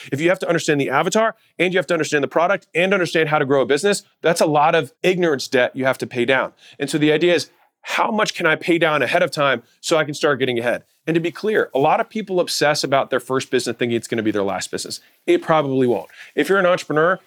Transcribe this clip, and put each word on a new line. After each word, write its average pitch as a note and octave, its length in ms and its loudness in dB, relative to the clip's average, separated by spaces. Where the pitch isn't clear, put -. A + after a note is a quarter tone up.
If C#3 80 -4
you E3 80 2
have F#3+ 120 2
to F3+ 60 -6
understand D#3+ 320 0
the C#3 120 0
avatar, G3+ 460 0
and F3 140 0
you F#3 60 0
have F3 80 -2
to F3 80 0
understand D3+ 280 -2
the B2+ 60 -4
product, F3+ 460 0
and F#3+ 180 2
understand D#3+ 380 0
how D3+ 80 2
to D3 80 0
grow C3+ 160 2
a - 20 2
business, D3+ 380 0
that's E3+ 220 0
a F#3 40 2
lot D3+ 280 2
of D#3 180 0
ignorance F3 460 0
debt B2 260 2
you C3 120 -4
have B2+ 120 0
to B2 80 -6
pay A#2 200 -2
down. B2+ 260 0
And C#3+ 120 -6
so D#3+ 80 -2
the D3+ 120 2
idea E3 240 2
is, - 140 -2
how - 300 -2
much G#3+ 240 -2
can F3+ 100 -8
I D#3 120 4
pay E3+ 200 0
down D#3 240 2
ahead D#3+ 220 2
of D#3+ 80 0
time C3+ 320 0
so - 160 0
I D#3 80 2
can C#3+ 80 -8
start C#3+ 260 0
getting B2 200 0
ahead? A2+ 260 -4
And E3 80 -2
to E3 60 2
be E3+ 100 -4
clear, G3 440 -2
a C3 40 0
lot D#3 200 2
of A3 120 -4
people F#3+ 300 -4
obsess D3 440 0
about C3+ 240 0
their B2+ 100 -2
first C3 320 -4
business B2 280 -2
thinking A#2 180 -2
it's A2 100 -4
gonna A2+ 160 -2
be G#2+ 80 0
their G2+ 120 0
last F#2 280 -4
business. - 300 -10
It E3+ 140 4
probably C#3 460 2
won't. G2+ 240 -2
If D3 160 0
you're G3 80 4
an F#3 80 2
entrepreneur, F3 600 0